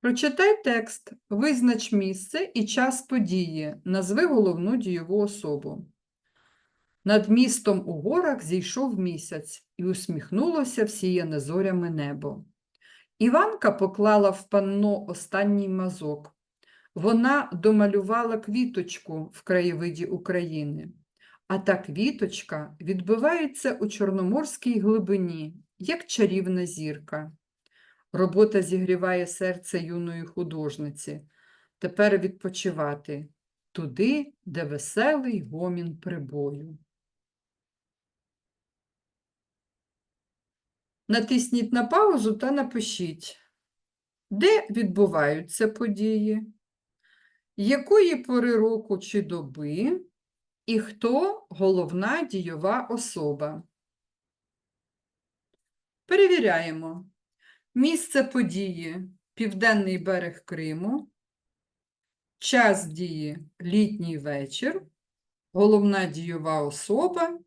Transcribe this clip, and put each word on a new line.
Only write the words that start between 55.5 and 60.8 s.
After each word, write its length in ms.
Перевіряємо. 1040
Місце 500
події: 840
Південний 640
берег 460
Криму. 680